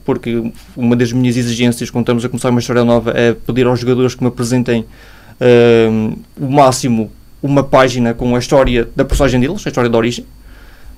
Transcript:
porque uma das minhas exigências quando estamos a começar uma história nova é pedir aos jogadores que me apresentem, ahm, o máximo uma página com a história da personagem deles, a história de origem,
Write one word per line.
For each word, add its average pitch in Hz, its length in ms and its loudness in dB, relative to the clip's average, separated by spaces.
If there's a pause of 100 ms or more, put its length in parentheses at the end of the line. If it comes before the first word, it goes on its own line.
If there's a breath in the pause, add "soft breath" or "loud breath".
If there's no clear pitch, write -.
porque 117 400 -4 (320)
uma 120 220 0
das 120 160 0
minhas 123 240 0
exigências 120 520 -2
quando 120 140 -4
estamos 120 220 -2
a 123 40 -8
começar 123 200 -4
uma 120 100 2
história 120 240 0
nova 117 320 0
é 117 180 2
pedir 117 320 -2
aos 123 140 0
jogadores 123 360 0
que - 60 -18
me 123 60 0
apresentem, 120 580 -2 (540 soft breath)
ahm, 117 720 4 (260)
o 139 120 -4
máximo 127 580 2 (320)
uma 139 220 2
página 127 500 2
com 120 220 -2
a 123 40 0
história 123 560 2
da 139 100 0
personagem 127 340 0
deles, 123 260 -4
a - 40 -4
história 120 200 0
de 113 60 0
origem, 120 300 -2 (720 soft breath)